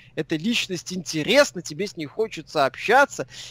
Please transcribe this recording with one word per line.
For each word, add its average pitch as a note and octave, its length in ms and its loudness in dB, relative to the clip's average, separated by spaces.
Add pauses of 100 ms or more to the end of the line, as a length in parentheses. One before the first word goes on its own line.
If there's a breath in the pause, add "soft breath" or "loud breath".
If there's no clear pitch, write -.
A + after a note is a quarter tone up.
(160 soft breath)
эта D#3+ 200 -4
личность F3+ 560 -4
интересна, F3+ 680 2
тебе D#3 260 -6
с - 80 -14
ней D#3 100 -8
хочется D#3+ 600 -2
общаться, A3 600 2 (240 loud breath)